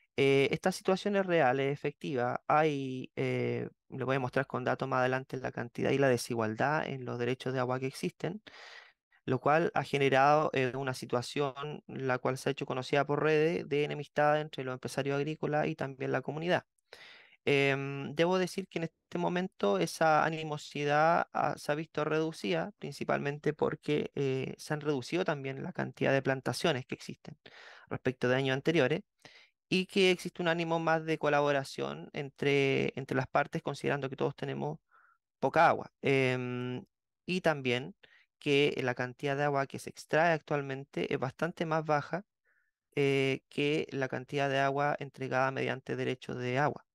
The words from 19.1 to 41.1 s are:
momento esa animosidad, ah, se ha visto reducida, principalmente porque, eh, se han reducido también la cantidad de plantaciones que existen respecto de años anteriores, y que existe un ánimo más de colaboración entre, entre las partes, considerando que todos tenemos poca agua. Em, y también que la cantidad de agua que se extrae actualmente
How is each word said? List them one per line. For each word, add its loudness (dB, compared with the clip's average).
momento 0
esa 4
animosidad, 0
ah, 0
se -4
ha 0
visto -4
reducida, -2
principalmente -2
porque, -2
eh, -2
se -6
han -4
reducido -2
también -4
la -8
cantidad -2
de 4
plantaciones 0
que -10
existen -16
respecto -2
de 4
años 2
anteriores, 2
y 2
que 4
existe -2
un 2
ánimo 2
más 2
de 0
colaboración 0
entre, 0
entre -4
las 0
partes, -2
considerando -4
que -12
todos -2
tenemos -6
poca 6
agua. 2
Em, 0
y -2
también 0
que 4
la 0
cantidad -4
de 0
agua 0
que -10
se -12
extrae 2
actualmente -4